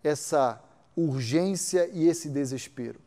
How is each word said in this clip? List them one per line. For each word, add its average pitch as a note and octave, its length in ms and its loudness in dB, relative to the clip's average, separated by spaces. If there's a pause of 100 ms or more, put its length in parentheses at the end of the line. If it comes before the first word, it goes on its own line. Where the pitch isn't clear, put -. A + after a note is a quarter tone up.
essa C#3+ 600 0 (340)
urgência E3+ 960 0
e E3 140 2
esse E3 220 2
desespero? C3 800 -6